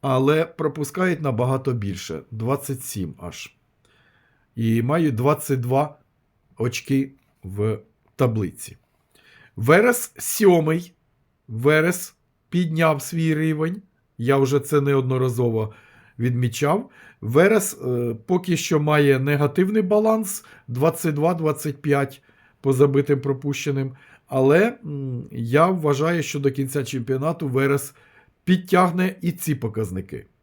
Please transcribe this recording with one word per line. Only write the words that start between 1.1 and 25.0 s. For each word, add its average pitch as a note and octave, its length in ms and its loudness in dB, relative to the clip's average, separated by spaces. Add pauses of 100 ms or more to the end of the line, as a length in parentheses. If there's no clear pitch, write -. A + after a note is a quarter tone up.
набагато C3 520 -2
більше, G2 480 -6 (100)
двадцять C3 520 -6
сім E2+ 340 -8
аж. - 380 -16 (1000)
І A2+ 260 0
мають D3 340 0
двадцять C3+ 440 0
два B2 400 -2 (580)
очки C3+ 540 -4 (320)
в G2+ 360 -4 (360)
таблиці. A2 600 -4 (800)
Верес G3 600 4
сьомий. F3 760 2 (540)
Верес D#3 680 0 (340)
підняв D#3+ 520 0
свій D#3+ 340 -2
рівень. D#3+ 460 -2 (360)
Я C3+ 200 2
вже C3+ 220 2
це C#3+ 220 0
неодноразово B2+ 920 0 (460)
відмічав. B2 680 -2 (320)
Верес, F#3+ 600 2
е, A#2+ 340 -2 (100)
поки F3+ 320 0
що D#3+ 220 0
має D3 400 4
негативний D3 640 0
баланс, G#3+ 640 0 (220)
двадцять D3+ 480 0
два D#3+ 180 0
двадцять D3+ 480 -4
п'ять C#3 420 -2 (380)
по C3+ 120 2
забитим C#3 480 2
пропущеним. C3+ 760 -4 (320)
Але, D3+ 580 4
м, C3+ 460 -8